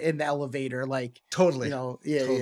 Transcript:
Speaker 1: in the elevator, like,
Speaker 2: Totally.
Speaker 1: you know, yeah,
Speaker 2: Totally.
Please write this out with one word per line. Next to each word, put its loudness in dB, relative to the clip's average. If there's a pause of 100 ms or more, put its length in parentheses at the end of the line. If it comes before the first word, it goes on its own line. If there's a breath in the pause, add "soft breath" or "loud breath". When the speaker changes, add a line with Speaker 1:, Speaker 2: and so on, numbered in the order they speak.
Speaker 1:
in 0
the 0
elevator, -2
like, -4
Speaker 2:
Totally. 4
Speaker 1:
you -2
know, -6
yeah, 2
Speaker 2:
Totally. 2